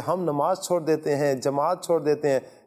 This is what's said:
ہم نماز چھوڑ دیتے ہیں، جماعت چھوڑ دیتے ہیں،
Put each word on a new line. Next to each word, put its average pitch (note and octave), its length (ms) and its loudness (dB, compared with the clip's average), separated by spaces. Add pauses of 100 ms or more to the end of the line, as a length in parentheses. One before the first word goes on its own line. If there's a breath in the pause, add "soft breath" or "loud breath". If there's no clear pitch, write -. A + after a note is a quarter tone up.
ہم F3+ 140 0
نماز D#3+ 380 0
چھوڑ F3 220 -2
دیتے D3+ 340 0
ہیں، C#3+ 180 2
جماعت C#3+ 520 -2
چھوڑ E3 180 2
دیتے D3 260 2
ہیں، C3 100 2 (280 loud breath)